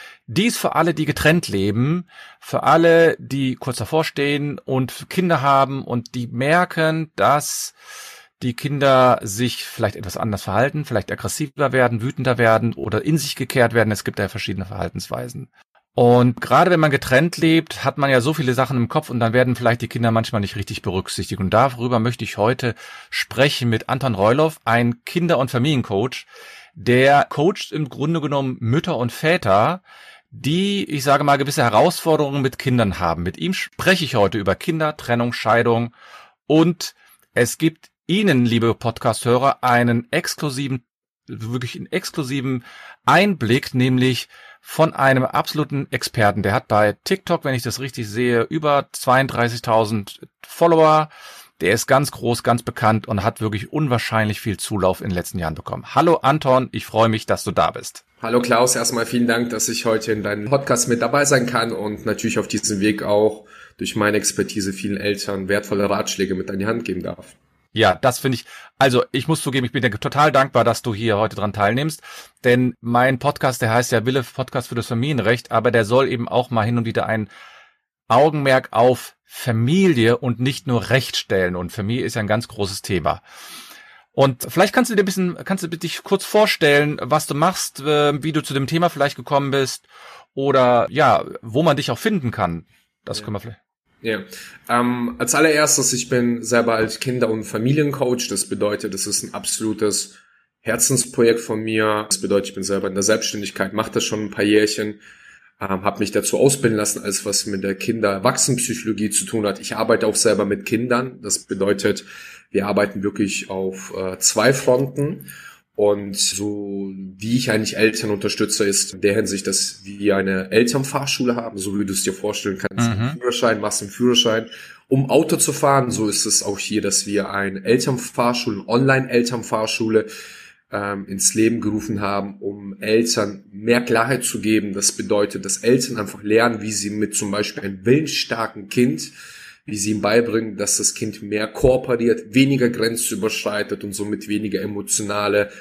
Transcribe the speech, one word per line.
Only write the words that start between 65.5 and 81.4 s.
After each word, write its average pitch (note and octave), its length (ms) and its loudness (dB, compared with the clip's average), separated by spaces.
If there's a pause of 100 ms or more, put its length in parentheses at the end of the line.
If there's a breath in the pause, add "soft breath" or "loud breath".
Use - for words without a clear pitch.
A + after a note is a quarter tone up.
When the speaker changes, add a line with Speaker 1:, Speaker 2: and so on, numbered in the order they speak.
Speaker 2:
Ratschläge G2 460 -2
mit F#2 160 -6
an G2 80 -6
die G2+ 80 -2
Hand A#2 180 -2
geben F2+ 180 -6
darf. - 340 -12 (380)
Speaker 1:
Ja, G#2 200 4
das B2 240 0
finde C3+ 160 -2
ich, A#2 100 -6 (340 loud breath)
also B2+ 240 4 (100)
ich C3+ 160 -4
muss D#3+ 120 0
zugeben, C3+ 240 -2
ich A#2 80 -4
bin D3 80 -2
dir A#2+ 180 0
total D3 320 2
dankbar, C3+ 320 4
dass A2+ 200 0
du A#2 120 -4
hier G#2+ 220 0
heute G#2+ 200 0
dran G2+ 180 -4
teilnimmst, A#2+ 480 0 (420 loud breath)
denn B2 380 4
mein B2 360 2
Podcast, C3+ 440 -2
der A2 100 2
heißt A#2+ 200 0
ja A2+ 120 2
Wille C3 180 0
Podcast - 460 -6
für - 60 -8
das A#2+ 140 -4
Familienrecht, A#2+ 640 0
aber A2+ 180 2
der A#2 160 4
soll B2 240 4
eben A#2+ 180 -4
auch B2 220 0
mal A2 160 0
hin A#2+ 100 0
und A#2+ 80 0
wieder A2+ 220 -2
ein A2 240 -2 (800 loud breath)
Augenmerk C#3 640 4
auf B2 520 2
Familie A#2+ 920 2
und A#2+ 200 -2
nicht B2+ 280 -2
nur A#2+ 240 0
Recht C3 260 0
stellen F#2 400 0